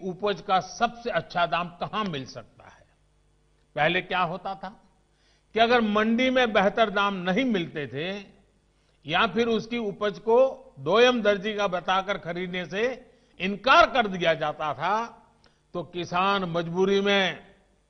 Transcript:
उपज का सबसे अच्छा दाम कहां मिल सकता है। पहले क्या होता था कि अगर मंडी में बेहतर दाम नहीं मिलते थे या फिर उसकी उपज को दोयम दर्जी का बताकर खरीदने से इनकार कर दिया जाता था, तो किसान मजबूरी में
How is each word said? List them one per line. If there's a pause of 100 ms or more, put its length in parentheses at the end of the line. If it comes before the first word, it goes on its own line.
उपज
का
सबसे
अच्छा
दाम
कहां
मिल
सकता
है। (880)
पहले
क्या
होता
था (840)
कि
अगर
मंडी
में
बेहतर
दाम
नहीं
मिलते
थे (800)
या
फिर
उसकी
उपज
को
दोयम
दर्जी
का
बताकर
खरीदने
से (280)
इनकार
कर
दिया
जाता
था, (480)
तो
किसान
मजबूरी
में (360)